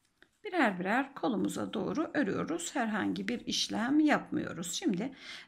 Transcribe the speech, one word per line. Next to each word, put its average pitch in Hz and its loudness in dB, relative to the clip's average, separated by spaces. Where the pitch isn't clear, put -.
Birer 269 2
birer 233 0
kolumuza 202 0
doğru 214 0
örüyoruz. 277 -2
Herhangi 208 0
bir 240 -4
işlem 233 0
yapmıyoruz. - 2
Şimdi 254 0